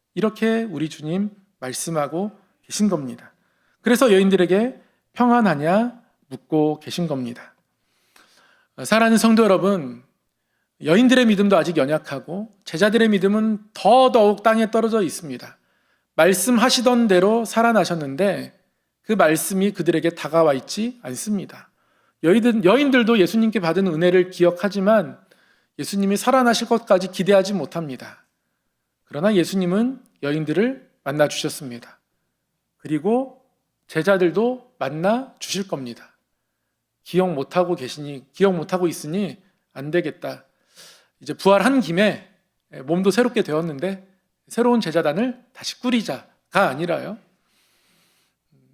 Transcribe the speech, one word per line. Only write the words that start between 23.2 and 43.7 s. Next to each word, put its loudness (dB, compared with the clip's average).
받은 0
은혜를 2
기억하지만 0
예수님이 -2
살아나실 0
것까지 0
기대하지 2
못합니다. -10
그러나 -2
예수님은 -2
여인들을 -4
만나주셨습니다. -6
그리고 -4
제자들도 -2
만나 -4
주실 -8
겁니다. -12
기억 -2
못하고 -2
계시니, -12
기억 2
못하고 -2
있으니 -6
안 -10
되겠다. -6
이제 -10
부활한 2
김에 -2
몸도 0
새롭게 0
되었는데 -6